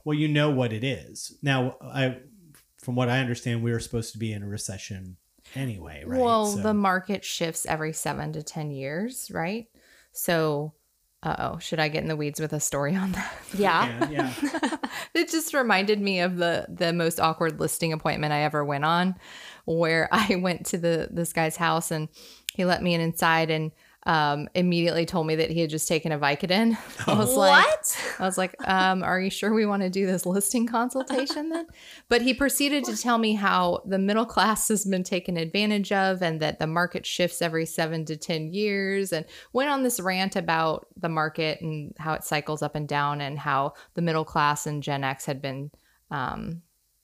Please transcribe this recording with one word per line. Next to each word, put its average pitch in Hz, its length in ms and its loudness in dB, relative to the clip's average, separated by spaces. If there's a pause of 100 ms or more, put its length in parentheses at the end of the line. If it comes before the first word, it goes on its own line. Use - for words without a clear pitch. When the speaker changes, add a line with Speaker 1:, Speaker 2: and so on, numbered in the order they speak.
Speaker 1:
well, 151 120 0
you 151 100 2
know 147 220 4
what 127 240 2
it 110 100 -4
is. - 580 -6
Now, 131 400 2
I, 131 360 0 (600)
from 123 180 -6
what 123 140 2
I 131 100 4
understand, 120 440 0
we 117 80 2
were 113 80 0
supposed 113 340 -4
to 113 40 -12
be 110 140 -2
in 104 120 -6
a 101 40 -8
recession 98 680 -8 (380)
anyway, 104 500 -8
right? 254 160 0
Speaker 2:
Well, 226 260 4
Speaker 1:
So 202 140 -2
Speaker 2:
the 214 120 2
market 190 520 0
shifts - 400 -4
every 160 280 -2
seven 151 400 -4
to 156 100 -8
ten 151 280 -6
years, 156 600 -6
right? 185 360 -4 (460)
So, 156 600 0 (500)
uh-oh, 151 340 -4
should 165 220 -4
I 156 100 2
get 147 140 -2
in 156 60 -4
the 156 60 0
weeds 147 240 -4
with 156 140 -4
a 151 60 -2
story 143 360 -2
on 190 180 0
that? 190 200 -6 (100)
<laughs> - 140 -10
Speaker 3:
Yeah. 208 520 2
Speaker 1:
Yeah, 277 320 -2
yeah. 294 400 -2
Speaker 2:
<laughs> 277 60 -8 (260)
It 330 180 2
just 320 240 -2
reminded 208 440 4
me 196 200 0
of 180 180 0
the, 170 320 0
the 170 240 0
most 165 260 0
awkward 160 400 2
listing 160 320 0
appointment 151 420 -2
I 147 80 2
ever 151 220 0
went 143 220 -2
on, 180 300 2 (500)
where 165 440 2
<laughs> - 20 4
I 202 240 4
went 180 320 0
to 190 100 -2
the, 165 340 0
this 170 220 -2
guy's 160 220 0
house 165 360 0
and 156 160 -2 (460)
he 180 120 0
let 180 180 2
me 180 100 2
in 165 80 2
inside 165 480 2
and, 156 220 0 (320)
um, 147 520 2
immediately 170 500 4
told 165 220 0
me 160 80 2
that 160 140 0
he 160 100 0
had 165 100 2
just 156 160 -2
taken 160 280 0
a 147 60 0
Vicodin. 180 580 2 (140)
<laughs> - 160 -6
I 156 100 2
was 240 180 2
like, 285 300 8
Speaker 3:
What? 605 320 0 (220)
Speaker 2:
I 208 40 -2
was 185 140 0
like, 185 180 -2 (100)
"Um, 185 380 4
are 180 160 0
you 190 100 0
sure 208 240 0
we 220 120 4
wanna 202 240 0
do 190 160 0
this 185 200 0
listing 196 400 2
consultation 262 840 -2
then?" 330 180 -4 (200)
Speaker 3:
<laughs> - 200 -20
Speaker 2:
But 233 140 4
he 254 120 2
proceeded 277 520 0
to 226 100 -4
tell 233 220 0
me 220 160 2
how 185 520 2
the 190 140 -2
middle 208 260 2
class 208 440 2
has 214 160 2
been 190 180 0
taken 180 320 -2
advantage 202 560 0
of 190 300 2
and 160 200 0
that 151 160 -2
the 156 100 0
market 170 380 0
shifts - 360 0
every 165 240 0
seven 160 400 -2
to 156 100 -4
ten 156 380 -4
years 196 580 0
and 156 140 -2 (260)
went 269 200 0
on 269 120 0
this 247 160 0
rant 190 380 0
about 160 580 0
the 170 140 -4
market 156 500 -2
and 151 400 -8
how 156 140 -4
it - 100 -6
cycles 151 380 -4
up 147 140 -4
and 151 120 -4
down 143 320 0
and 143 180 -6
how 143 360 0 (220)
the 175 60 -2
middle 160 220 2
class 147 420 0
and 147 180 -4
Gen 139 200 -2
X 135 220 -4
had 139 160 -4
been, 139 280 -8 (420)
um, 160 500 -6 (420)